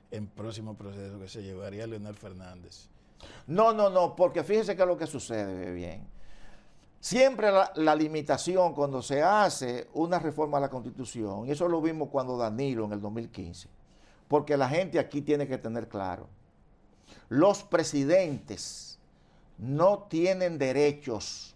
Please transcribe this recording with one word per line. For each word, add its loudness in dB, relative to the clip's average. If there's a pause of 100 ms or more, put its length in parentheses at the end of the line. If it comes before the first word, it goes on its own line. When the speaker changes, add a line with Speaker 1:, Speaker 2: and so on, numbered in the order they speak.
(100)
Speaker 1:
en -8
próximo -12
proceso -14
que -14
se -14
llevaría -10
a -10
Leonel -12
Fernández. -18 (580)
Speaker 2:
No, 6
no, 4
no, 4
porque 4
fíjese 2
que 2
es 4
lo 2
que -6
sucede, -4
bien. -8 (920)
Siempre 4
la, 4
la 6
limitación 0
cuando -2
se 0
hace 2
una 0
reforma -2
a 0
la -2
Constitución, -8
y -4
eso 0
lo 2
vimos -2
cuando -2
Danilo -2
en -6
el -6
dos -8
mil -8
quince, -14 (580)
porque 2
la 4
gente 0
aquí -2
tiene 2
que -4
tener -6
claro, -6 (1000)
los 4
presidentes -2 (600)
no 2
tienen 0
derechos 0